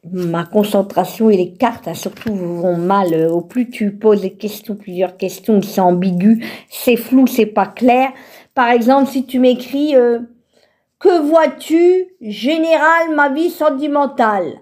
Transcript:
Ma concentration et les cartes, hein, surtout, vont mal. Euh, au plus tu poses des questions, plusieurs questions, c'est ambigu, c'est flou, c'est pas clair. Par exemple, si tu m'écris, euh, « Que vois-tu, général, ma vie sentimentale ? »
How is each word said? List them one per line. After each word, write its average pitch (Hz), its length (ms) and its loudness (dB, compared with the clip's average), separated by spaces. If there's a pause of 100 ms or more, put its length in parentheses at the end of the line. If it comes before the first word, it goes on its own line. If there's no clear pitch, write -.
(100)
Ma 170 340 -4
concentration 208 840 0
et 202 60 4
les 180 160 -2
cartes, - 340 -4
hein, 165 80 -10
surtout, - 380 -10
vont 175 440 -4
mal. 180 380 0
Euh, 160 140 0
au 170 120 -2
plus 240 300 -6
tu 202 240 -4
poses 208 260 2
des 190 120 -8
questions, - 420 -12
plusieurs 180 420 -6
questions, 196 460 0
c'est - 180 -4
ambigu, 185 640 2 (240)
c'est - 260 0
flou, 262 300 2
c'est 220 220 0
pas 202 180 -2
clair. 254 460 0 (420)
Par 240 160 0
exemple, 254 400 2
si 262 160 -4
tu 262 140 -4
m'écris, 262 560 0
euh, « 240 240 4 (800)
Que 349 220 4
vois-tu, 330 840 2 (120)
général, 311 960 0
ma 285 140 2
vie 320 200 -2
sentimentale ? » 277 1120 -2